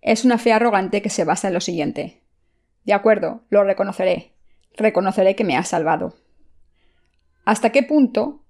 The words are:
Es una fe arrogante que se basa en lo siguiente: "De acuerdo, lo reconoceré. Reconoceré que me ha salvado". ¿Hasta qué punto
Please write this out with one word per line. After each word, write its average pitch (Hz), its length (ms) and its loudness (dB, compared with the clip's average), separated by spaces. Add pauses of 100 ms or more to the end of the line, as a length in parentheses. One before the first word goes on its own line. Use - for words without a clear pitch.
Es 220 240 0
una 240 120 4
fe 233 160 2
arrogante 208 480 0
que 208 80 -4
se - 140 -4
basa 165 240 -2
en 190 60 -2
lo 170 80 -2
siguiente: 156 600 -6 (640)
"De 202 100 0
acuerdo, 208 560 0
lo 202 140 4
reconoceré. 190 720 -2 (420)
Reconoceré 190 600 0
que 208 100 -2
me 135 120 -2
ha 165 60 -2
salvado". 165 520 -4 (1300)
¿Hasta 220 260 0
qué 269 100 2
punto 277 680 0